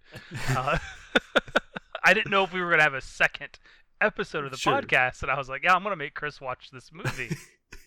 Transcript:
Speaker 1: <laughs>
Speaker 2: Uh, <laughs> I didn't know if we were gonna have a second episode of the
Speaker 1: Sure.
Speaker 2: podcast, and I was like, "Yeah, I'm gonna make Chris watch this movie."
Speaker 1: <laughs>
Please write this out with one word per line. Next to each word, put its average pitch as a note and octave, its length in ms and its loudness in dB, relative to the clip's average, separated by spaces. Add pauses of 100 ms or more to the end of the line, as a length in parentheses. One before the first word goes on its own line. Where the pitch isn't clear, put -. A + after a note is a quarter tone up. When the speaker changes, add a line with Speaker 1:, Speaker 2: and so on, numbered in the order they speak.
(220)
Speaker 1:
<laughs> C3 340 -2
Speaker 2:
Uh, C3+ 260 0
<laughs> - 60 -14 (1160)
I F3 100 8
didn't G#3+ 160 -2
know G3 140 4
if E3+ 80 -4
we F#3 80 -4
were F3 100 -2
gonna D#3+ 140 6
have C#3+ 100 2
a C3 60 -6
second - 580 -4 (420)
episode F#3+ 440 -2
of C3+ 80 -8
the C3+ 40 -10
Speaker 1:
Sure. C3+ 240 0
Speaker 2:
podcast, B2+ 420 0
and D3 80 -2
I C3+ 60 0
was C3+ 120 -6
like, C3+ 160 -6
"Yeah, F3+ 100 6
I'm F3+ 80 4
gonna G3+ 140 -4
make D3 180 -8
Chris D3 260 -10
watch B2+ 300 -10
this C3 220 -20
movie." D#3 500 -8
Speaker 1:
<laughs> - 40 -20 (400)